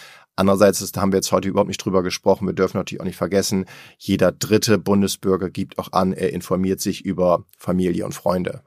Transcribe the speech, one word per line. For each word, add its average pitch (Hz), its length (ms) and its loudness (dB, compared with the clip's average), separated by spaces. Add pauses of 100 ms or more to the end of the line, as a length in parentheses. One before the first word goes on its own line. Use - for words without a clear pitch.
(360)
Andererseits 98 460 4
ist, 95 140 -8
da 95 40 -4
haben 98 100 0
wir 95 60 2
jetzt - 160 0
heute 95 160 2
überhaupt 98 180 0
nicht 98 180 -10
drüber 92 200 0
gesprochen, 95 420 0
wir 92 80 -2
dürfen 92 220 0
natürlich - 240 -6
auch - 40 -10
nicht 90 120 -6
vergessen, 95 480 0 (340)
jeder 95 320 2
dritte 107 480 2
Bundesbürger 95 720 0
gibt 95 300 -8
auch 92 100 -8
an, 92 220 2
er 87 200 -2
informiert 92 480 -2
sich - 240 -6
über 90 400 0 (140)
Familie 90 460 -2
und - 100 -8
Freunde. - 520 -4